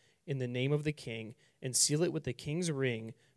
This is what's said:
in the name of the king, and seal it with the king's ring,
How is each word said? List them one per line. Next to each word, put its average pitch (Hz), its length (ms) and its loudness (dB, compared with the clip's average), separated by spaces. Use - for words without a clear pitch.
in 135 140 -2
the 123 80 0
name 127 240 2
of 147 120 2
the 151 80 2
king, 113 420 -8
and 127 120 -2
seal 151 280 4
it 170 100 4
with 151 120 -4
the 123 100 -2
king's 165 360 -2
ring, 123 440 -2